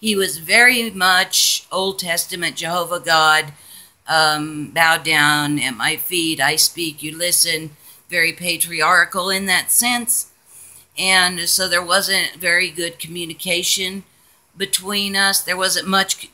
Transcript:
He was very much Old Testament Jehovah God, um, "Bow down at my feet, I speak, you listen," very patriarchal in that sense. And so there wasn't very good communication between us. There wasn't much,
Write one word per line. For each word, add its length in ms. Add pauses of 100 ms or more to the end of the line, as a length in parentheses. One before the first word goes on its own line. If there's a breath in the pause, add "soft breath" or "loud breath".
He 140
was 240
very 500
much 800
Old 280
Testament 560
Jehovah 440
God, 540 (540 loud breath)
um, 640
"Bow 260
down 640
at 180
my 200
feet, 440
I 140
speak, 480
you 120
listen," 640 (320 loud breath)
very 240
patriarchal 960
in 160
that 260
sense. 600 (640 loud breath)
And 500
so 200
there 160
wasn't 540
very 340
good 260
communication 1040 (540 soft breath)
between 580
us. 260
There 140
wasn't 320
much, 460